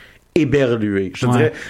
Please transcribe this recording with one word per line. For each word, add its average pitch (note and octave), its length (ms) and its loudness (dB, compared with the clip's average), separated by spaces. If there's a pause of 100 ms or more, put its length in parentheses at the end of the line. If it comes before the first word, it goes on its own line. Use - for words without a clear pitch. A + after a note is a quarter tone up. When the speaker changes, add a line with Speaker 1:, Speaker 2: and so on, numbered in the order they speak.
(340)
Speaker 1:
éberlué. A#2 840 0
Je - 120 -4
Speaker 2:
Ouais. B2 100 2
Speaker 1:
dirais, D3+ 160 2 (160)